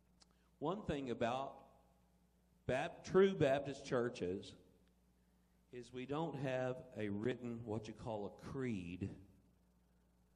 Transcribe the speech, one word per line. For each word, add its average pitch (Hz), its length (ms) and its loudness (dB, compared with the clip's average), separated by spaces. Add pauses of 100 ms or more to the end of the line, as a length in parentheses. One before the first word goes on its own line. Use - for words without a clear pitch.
(600)
One 185 220 -2
thing 139 280 -2
about 120 440 0 (1120)
Bap-, - 380 0
true 190 300 8
Baptist 143 500 2
churches 117 680 0 (1200)
is 120 200 -12
we 127 140 -4
don't 147 300 -2
have 127 400 2 (220)
a 107 120 0
written, 120 540 0
what 117 240 -4
you 113 60 -10
call 107 300 -4
a 95 60 -6 (160)
creed, 98 640 -2 (1300)